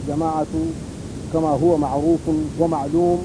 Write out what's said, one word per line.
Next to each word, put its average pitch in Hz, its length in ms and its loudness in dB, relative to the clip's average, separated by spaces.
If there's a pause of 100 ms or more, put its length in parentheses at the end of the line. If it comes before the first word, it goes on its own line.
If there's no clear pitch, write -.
الجماعة 156 420 -2 (880)
كما 160 160 2
هو 156 280 4
معروف 147 420 2 (400)
ومعلوم 165 640 2